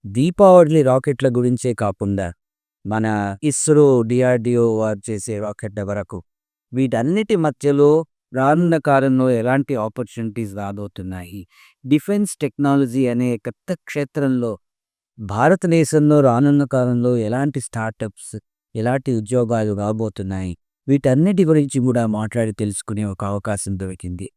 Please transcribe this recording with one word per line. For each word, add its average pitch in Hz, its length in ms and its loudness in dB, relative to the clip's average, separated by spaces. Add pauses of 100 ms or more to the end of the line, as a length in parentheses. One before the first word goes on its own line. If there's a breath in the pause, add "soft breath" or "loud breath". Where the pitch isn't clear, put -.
దీపావళి 160 760 6
రాకెట్ల 131 460 0
గురించే 123 440 0
కాకుండా 98 560 -4 (560)
మన 110 200 -2 (380)
ఇస్రో, 147 440 4 (140)
డిఆర్డిఓ 120 640 2 (120)
వారు 107 260 -2
చేసే 107 360 -8
రాకెట్ల 104 440 -8
వరకు 101 360 -8 (520)
వీటన్నిటి 135 640 0
మధ్యలో 147 540 2 (440)
రానున్న 160 440 2
కాలంలో 135 540 2
ఎలాంటి 127 440 0
ఆపర్చునిటీస్ 110 800 -8
రాబోతున్నాయి, 98 840 -10 (420 soft breath)
డిఫెన్స్ 190 560 0
టెక్నాలజీ 139 680 0
అనే 123 300 0
కొత్త - 460 -10
క్షేత్రంలో 131 680 -4 (680)
భారతదేశంలో 151 1000 2
రానున్న 143 440 4
కాలంలో 123 520 0
ఎలాంటి 127 440 -2
స్టార్టప్స్, - 720 -10 (400)
ఎలాంటి 127 420 -2
ఉద్యోగాలు 110 600 0
రాబోతున్నాయి, 101 720 -6 (360)
వీటన్నిటి 147 580 2
గురించి 151 340 2
కూడా 120 280 0
మాట్లాడి 110 460 -2
తెలుసుకునే 104 520 -6
ఒక 98 200 -6
అవకాశం 101 540 -6
దొరికింది. 90 580 -10